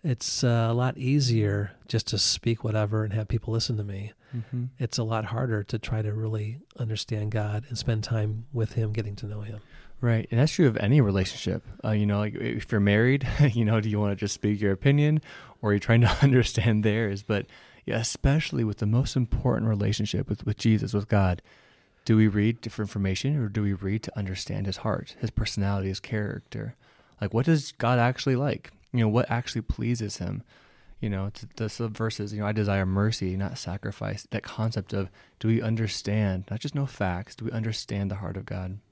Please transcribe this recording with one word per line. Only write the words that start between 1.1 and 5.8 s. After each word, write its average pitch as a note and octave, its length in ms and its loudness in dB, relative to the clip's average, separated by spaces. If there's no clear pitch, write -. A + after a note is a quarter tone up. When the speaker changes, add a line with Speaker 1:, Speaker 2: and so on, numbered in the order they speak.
Speaker 1:
just - 200 -2
to G#2+ 100 -2
speak - 460 0
whatever G#2+ 400 0
and G2+ 100 -2
have G#2+ 140 -2
people A2+ 260 -2
listen A2+ 240 0
to G#2 60 -4
me. G2+ 300 -8
Speaker 2:
Mm-hmm. B2 300 -6
Speaker 1:
It's B2 180 -4
a A#2+ 60 0
lot A2 220 -2
harder A2+ 380 -2
to A#2 160 -4
try A2 220 -2